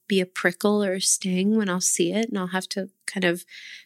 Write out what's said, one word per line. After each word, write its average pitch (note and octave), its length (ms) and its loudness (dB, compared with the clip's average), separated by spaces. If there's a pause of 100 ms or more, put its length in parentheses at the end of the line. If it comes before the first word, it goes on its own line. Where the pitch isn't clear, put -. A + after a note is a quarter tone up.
be F#3+ 140 2
a F3+ 60 0
prickle G#3 580 2
or F#3 100 0
a G3 60 -4
sting F#3+ 560 2
when G#3 120 2
I'll F3+ 120 0
see E3+ 320 0
it. A3+ 160 0
And G#3 100 -4
I'll F3+ 100 -2
have F#3 220 -4
to F#3+ 200 -6 (160)
kind F#3 180 -2
of F3 200 0 (420)